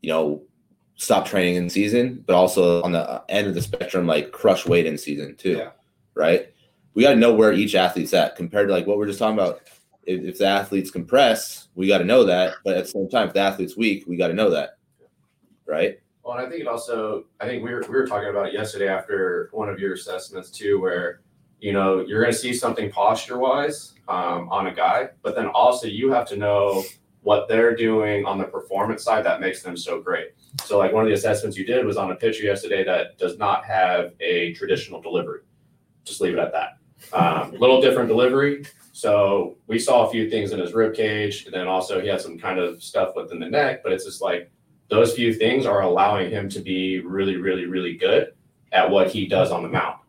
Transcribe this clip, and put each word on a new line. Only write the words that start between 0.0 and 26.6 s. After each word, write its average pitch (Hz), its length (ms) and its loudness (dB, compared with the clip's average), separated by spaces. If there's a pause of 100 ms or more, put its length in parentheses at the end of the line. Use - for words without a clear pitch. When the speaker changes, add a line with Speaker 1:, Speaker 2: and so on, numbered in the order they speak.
Speaker 1:
you 80 80 -8
know, 78 340 0 (520)
stop - 300 0
training 90 300 0
in 90 140 -2
season, 120 560 0
but 92 100 4
also 90 460 4
on 90 100 -2
the 80 380 -2
end 104 180 0
of 95 60 -4
the 85 80 -4
spectrum, 90 460 -4
like, 78 240 0
crush - 340 2
weight 85 200 4
in 76 120 -4
season 73 380 -10
too, 87 220 -2
Speaker 2:
Yeah. - 120 -8 (460)
Speaker 1:
right? 85 360 2 (440)
We 110 80 4
gotta 139 140 8
know 117 160 8
where 107 200 6
each 101 220 0
athlete's 92 380 0
at 85 220 4
compared 98 340 0
to, 98 40 2
like, 90 140 0
what 101 100 0
we're 107 80 -2
just 98 140 -6
talking 110 180 0
about. 92 240 0 (420)
If, 90 200 -4
if 90 160 -10
the 98 80 4
athlete's 101 420 0
compressed, - 880 2
we 92 120 0
gotta 95 180 4
know 120 180 6
that. 92 400 2
But 95 140 0
at 92 80 -2
the - 40 -12
same 98 200 -6
time, 110 180 0
if - 60 -8
the 98 80 2
athlete's 95 360 -2
weak, 104 300 0
we 87 100 -6
gotta 85 160 0
know 104 180 2
that, 73 260 -2 (880)
right? 80 340 -2 (240)
Speaker 3:
Well, 120 140 -10
and 127 80 -6
I - 40 -12
think 170 120 -10
it 139 60 -8
also, 113 580 -6 (140)
I - 60 -8
think 120 180 -6
we 120 100 -8
were, 120 80 -8
we - 140 -8
were 131 120 0
talking 101 220 -4
about 98 180 -2
it 95 60 -8
yesterday 101 340 -4
after 92 640 -2
one 104 180 -6
of 92 100 -8
your 98 140 -4
assessments 92 560 -10
too, 101 320 0
where, 87 400 -4 (380)
you 101 140 -4
know, 95 280 2
you're 104 200 -2
gonna 117 120 4
see 123 200 -4
something 113 360 -4
posture-wise, 131 1040 -2 (140)
um, 87 420 -4
on 98 180 -2
a 90 60 -8
guy, - 360 0 (120)
but - 140 -4
then 110 120 -2
also 131 380 2
you 113 260 -2
have 123 180 0
to 101 80 -8
know 101 460 0 (400)